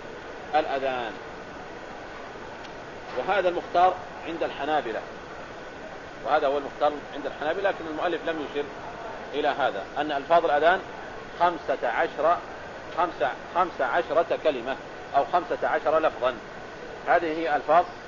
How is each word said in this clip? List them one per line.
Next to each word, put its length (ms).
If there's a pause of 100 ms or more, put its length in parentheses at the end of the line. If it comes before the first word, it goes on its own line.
(560)
الأذان. 580 (2000)
وهذا 320
المختار 440 (340)
عند 160
الحنابلة، 560 (1300)
وهذا 220
هو 100
المختار 340 (220)
عند 120
الحنابلة، 440
لكن 200
المؤلف 400
لم 220
يشر 140 (680)
إلى 140
هذا، 380 (120)
أن 140
ألفاظ 340
الأذان 340 (600)
خمسة 480
عشر، 500 (600)
خمسة، 340 (240)
خمس 260
عشرة 600
كلمة 320 (400)
أو 180
خمسة 340
عشر 320
لفظا. 340 (760)
هذه 320
هي 160
ألفاظ 300 (220)